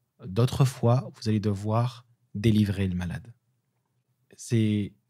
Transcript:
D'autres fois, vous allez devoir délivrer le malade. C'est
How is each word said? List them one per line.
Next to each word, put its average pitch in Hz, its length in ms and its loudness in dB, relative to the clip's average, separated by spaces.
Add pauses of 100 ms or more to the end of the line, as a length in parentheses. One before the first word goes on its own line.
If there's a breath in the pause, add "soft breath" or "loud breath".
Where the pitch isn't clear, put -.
(240)
D'autres 117 400 2
fois, 127 520 0
vous - 120 -6
allez 107 120 2
devoir 107 680 -2 (300)
délivrer 104 500 2
le 90 80 -2
malade. 87 400 -8 (1000)
C'est 107 560 -2 (180)